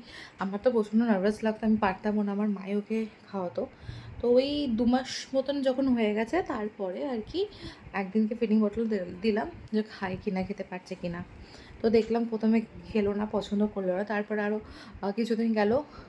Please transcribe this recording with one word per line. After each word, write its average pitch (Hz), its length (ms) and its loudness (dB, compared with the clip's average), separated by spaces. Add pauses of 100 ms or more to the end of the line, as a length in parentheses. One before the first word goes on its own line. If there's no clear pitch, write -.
(400)
আমার 196 240 -4
তো 262 80 6
প্রচণ্ড 220 320 4
নার্ভাস 214 400 2
লাগতো, 220 220 0
আমি 214 120 4
পারতামও 208 460 0
না, 202 80 -2
আমার 208 180 0
মাই 190 260 -4
ওকে 220 300 -2 (260)
খাওয়াতো। 190 360 -4 (540)
তো 240 80 2
ওই 285 420 4
দু 226 140 2
মাস 254 500 0
মতন 277 260 0
যখন 262 260 2
হয়ে 226 260 4
গেছে, 226 300 0
তারপরে 214 640 -4
আর 254 100 -2 (100)
কি 381 180 -2 (480)
একদিনকে 214 420 0
ফিডিং 220 260 2
বটল 214 240 0
দে-, 180 360 -4
দিলাম 226 300 0 (220)
যে 214 160 2
খায় 185 360 -6
কি 208 60 -2
না, 190 120 0
খেতে 190 200 -6
পারছে 185 320 -10
কি 180 140 -6
না। 175 140 -8 (580)
তো 226 80 4
দেখলাম 226 360 4
প্রথমে 220 360 2 (320)
খেলো 202 200 2
না, 208 180 -2
পছন্দ 208 360 0
করলো 185 300 -2
না, 202 60 -2
তারপর 208 360 -2
আরও, 208 200 0 (420)
আহ, 202 100 -2
কিছুদিন 226 420 2
গেল, 214 280 4 (280)